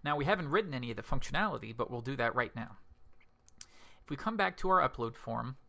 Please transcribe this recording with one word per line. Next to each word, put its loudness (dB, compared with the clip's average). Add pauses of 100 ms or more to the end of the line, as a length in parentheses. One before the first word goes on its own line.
Now, 2
we 0
haven't 2
written 2
any -4
of -4
the -6
functionality, 0
but -2
we'll -4
do -4
that 2
right 0
now. -8 (1300)
If -20
we -4
come -2
back 2
to 0
our 8
upload -2
form -4 (120)